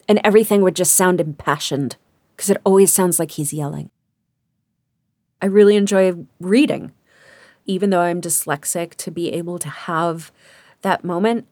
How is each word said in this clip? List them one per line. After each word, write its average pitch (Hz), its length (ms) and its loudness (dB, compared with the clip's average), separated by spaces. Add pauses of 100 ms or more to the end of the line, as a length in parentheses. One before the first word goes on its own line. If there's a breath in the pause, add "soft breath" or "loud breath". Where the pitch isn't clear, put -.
And 208 160 4
everything 214 380 4
would 185 140 2
just 180 180 0
sound 180 260 2
impassioned, 147 760 -4 (420)
'cause - 140 -2
it 190 120 0
always 196 300 4
sounds 180 240 0
like 160 140 -4
he's 147 220 -6
yelling. 147 360 -8 (1500)
I 190 60 -2
really 202 280 6
enjoy 190 520 0 (120)
reading, 196 520 0 (760 soft breath)
even 196 240 -2
though 180 120 2
I'm 175 200 -2
dyslexic, 165 760 -6
to - 140 -12
be 170 240 -8
able 170 260 -8
to 156 100 -10
have 165 640 -4 (520 soft breath)
that 190 200 -2
moment 202 480 -2